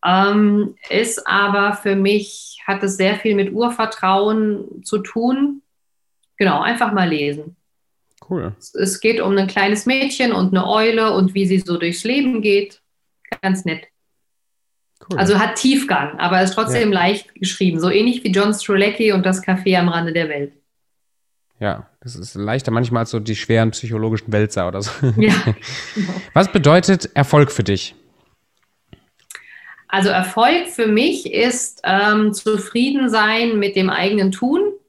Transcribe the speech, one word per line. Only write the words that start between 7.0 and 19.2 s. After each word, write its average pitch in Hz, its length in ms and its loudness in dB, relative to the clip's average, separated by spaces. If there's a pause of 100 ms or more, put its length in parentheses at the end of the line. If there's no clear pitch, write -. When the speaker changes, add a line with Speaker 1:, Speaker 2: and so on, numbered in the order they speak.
Speaker 1:
lesen. 151 480 -4 (720)
Speaker 2:
Cool. 104 300 -6
Speaker 1:
Es, - 160 -20
es 190 260 -4
geht 226 200 0
um 190 160 0
ein 196 100 2
kleines 202 400 -2
Mädchen 262 460 0
und 185 160 0
eine 190 200 0
Eule 220 460 2
und 185 200 2
wie 196 120 0
sie 185 140 2
so 175 180 -4
durchs 170 240 -4
Leben 254 400 -2
geht. 202 400 0 (600)
Ganz 190 220 0
nett. 160 200 -6 (1300)
Speaker 2:
Cool. 180 80 -4
Speaker 1:
Also 196 200 4
hat - 180 0
Tiefgang, 208 600 0
aber 185 240 2
ist 190 120 0
trotzdem 220 380 0
Speaker 2:
Ja. 185 80 2
Speaker 1:
leicht 196 340 -2
geschrieben. 185 460 -2
So 180 100 0
ähnlich 240 340 2
wie 214 80 0
John 202 200 2
Strzelecki 208 600 0
und 185 120 2